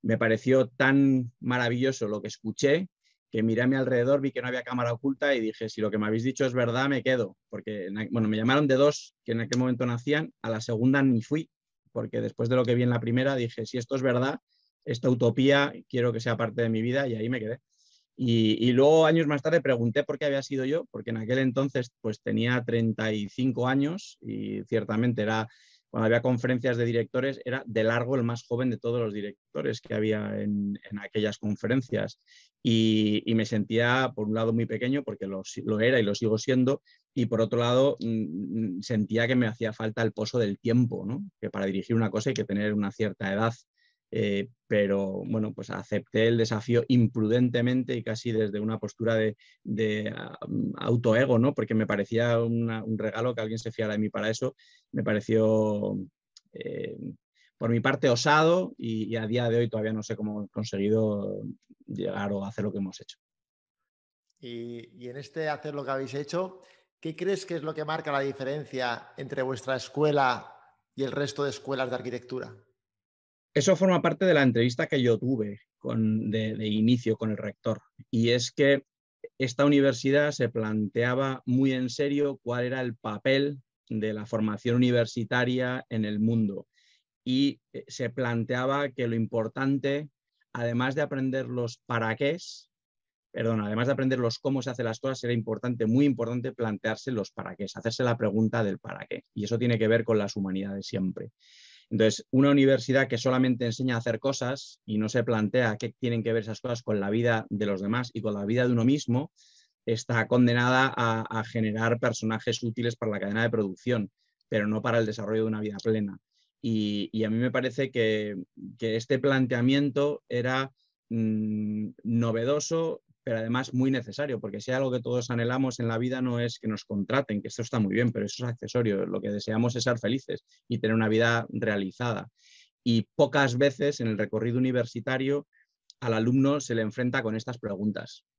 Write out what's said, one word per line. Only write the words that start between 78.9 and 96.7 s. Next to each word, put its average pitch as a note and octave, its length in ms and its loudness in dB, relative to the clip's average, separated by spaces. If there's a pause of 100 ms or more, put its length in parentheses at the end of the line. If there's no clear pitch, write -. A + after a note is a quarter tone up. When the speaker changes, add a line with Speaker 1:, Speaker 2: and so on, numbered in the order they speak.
Speaker 1:
esta C3+ 260 0
universidad C#3 680 4
se A#2+ 160 -2
planteaba A#2 1000 -2
muy C3 240 2
en B2+ 180 -2
serio C#3+ 540 -2
cuál A#2+ 220 -2
era B2+ 160 -4
el A#2+ 160 -4
papel C3+ 640 0 (260)
de A2 240 -2
la G#2+ 140 -8
formación G#2+ 480 0
universitaria B2 1120 2
en A2 160 -2
el G#2 140 -4
mundo, A2 480 0 (580)
y, C3+ 360 0 (120)
eh, B2+ 140 -12
se A#2+ 240 -6
planteaba B2 800 -2
que B2 180 -4
lo A#2 80 -2
importante, C3+ 920 -2 (440)
además A#2+ 440 0
de D3+ 60 0
aprender C3 440 -2
los A#2+ 400 -6
para A2+ 300 -2
qués, - 540 -4 (600)
perdón, A2+ 300 0
además G#2+ 260 0
de C#3 60 2
aprender C3 260 0
los A#2 220 -2
cómo C3+ 220 -2
se B2+ 80 -6
hacen A#2+ 160 -4
las A2 120 -4
cosas, C3 240 -6
era A#2+ 100 -2
importante, A#2 540 -2
muy C3 200 4
importante, B2 440 -2
plantearse A2 600 -4